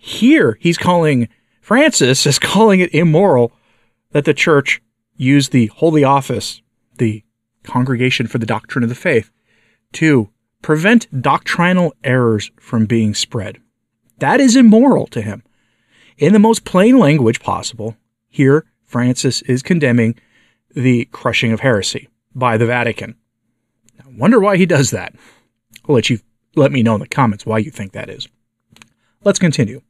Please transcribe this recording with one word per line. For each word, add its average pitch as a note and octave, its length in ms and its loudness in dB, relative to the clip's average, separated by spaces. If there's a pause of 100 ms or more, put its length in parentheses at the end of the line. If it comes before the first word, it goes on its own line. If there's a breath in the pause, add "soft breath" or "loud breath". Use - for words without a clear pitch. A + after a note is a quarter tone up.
Here, A3 600 0
he's E3+ 160 0
calling, D#3 500 0 (320)
Francis G3+ 640 0
is - 140 0
calling G3+ 400 2
it F3+ 140 -2
immoral D#3 580 2 (600)
that C#3+ 140 -2
the D3+ 80 0
church C#3+ 480 0 (360)
use C3+ 320 2
the A#2+ 180 2
Holy D#3 360 0
Office, C3+ 580 -2 (360)
the G#2+ 260 -4 (400)
Congregation B2+ 640 -4
for B2+ 120 -8
the A2 80 -4
Doctrine A2 380 -6
of A#2 60 -4
the B2 60 -8
Faith, C3 340 -2 (640)
to C#3+ 360 0 (320)
prevent D#3+ 600 0
doctrinal E3+ 720 -2 (100)
errors A#2+ 560 -2
from A2+ 260 -4
being A2 280 -2
spread. - 460 -10 (600)
That E3+ 200 0
is B3+ 160 4
immoral A#3 520 4
to - 140 -8
him. G#2+ 220 -10 (720)
In D#3 140 2
the G#3+ 80 4
most A3+ 240 2
plain A3 340 2
language C#3+ 440 2
possible, G#2+ 560 -10 (320)
here C#3+ 360 2 (200)
Francis B2 580 -4
is C3 180 -2
condemning A#2+ 540 0 (580)
the B2 380 0
crushing A#2+ 400 -4
of A2 80 -4
heresy A2+ 480 -2 (260)
by B2 220 -2
the A2+ 100 0
Vatican. A#2 500 -6 (840)
I - 80 -20 (100)
wonder G#3 220 4
why G3 160 2
he F3+ 100 4
does C#3+ 260 0
that. F#2 220 -10 (760 soft breath)
I'll D3 80 2
let A2+ 140 0
you, A#2+ 100 -2 (360)
let C#3 160 2
me C3 120 0
know A#2 120 2
in - 60 -6
the - 60 -14
comments A2+ 380 -4
why A2 120 -4
you G#2+ 120 -4
think G2 220 -14
that G#2 180 -14
is. - 200 -18 (960)
Let's G3 140 0
continue. C3 500 -2